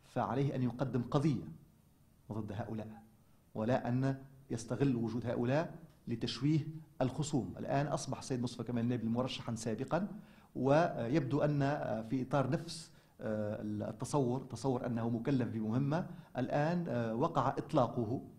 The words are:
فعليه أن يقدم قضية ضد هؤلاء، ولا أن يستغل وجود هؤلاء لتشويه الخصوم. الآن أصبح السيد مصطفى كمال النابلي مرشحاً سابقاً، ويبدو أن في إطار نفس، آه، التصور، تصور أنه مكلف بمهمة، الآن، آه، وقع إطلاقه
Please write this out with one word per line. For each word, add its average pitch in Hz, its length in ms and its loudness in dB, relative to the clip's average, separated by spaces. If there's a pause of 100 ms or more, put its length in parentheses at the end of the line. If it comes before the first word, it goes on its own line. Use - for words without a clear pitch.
فعليه 123 500 0
أن 127 80 0
يقدم 123 400 0
قضية 139 420 2 (880)
ضد 104 200 -6
هؤلاء، 110 360 -6 (680)
ولا 120 340 2
أن 131 280 2 (340)
يستغل 127 460 2
وجود 113 300 -2
هؤلاء 123 480 0 (340)
لتشويه 131 580 0 (360)
الخصوم. 127 560 0
الآن 139 280 0
أصبح 143 320 -2
السيد 123 240 -2
مصطفى 123 200 -4
كمال 120 220 -2
النابلي 117 260 0
مرشحاً 120 440 -2
سابقاً، 131 540 -2 (480)
ويبدو 135 840 4
أن 147 180 4 (520)
في 131 120 0
إطار 131 280 2
نفس، - 400 -4 (300)
آه، 107 420 -2
التصور، 113 760 0
تصور 123 460 -2
أنه 117 220 0
مكلف 120 400 2
بمهمة، 127 580 0 (300)
الآن، 147 520 0
آه، 117 260 0
وقع 127 340 2
إطلاقه 123 720 0 (180)